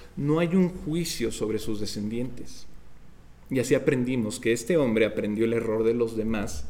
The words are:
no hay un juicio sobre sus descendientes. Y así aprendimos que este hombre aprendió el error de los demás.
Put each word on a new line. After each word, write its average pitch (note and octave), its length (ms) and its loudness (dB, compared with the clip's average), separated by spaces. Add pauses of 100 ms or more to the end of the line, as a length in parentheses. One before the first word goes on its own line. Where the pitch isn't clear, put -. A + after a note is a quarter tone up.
(160)
no D3 240 0
hay E3+ 160 2
un F#3 140 4
juicio E3 640 -2
sobre G#2+ 280 -2
sus G#2 200 -2
descendientes. A2 880 -4 (840)
Y C3 100 0
así C3 160 2
aprendimos B2+ 640 0
que A#2 140 4
este E3 240 2
hombre A2+ 280 4
aprendió G#2+ 400 0
el A2+ 80 2
error A2 300 0
de A2+ 100 4
los A2+ 220 0
demás. A2 540 -2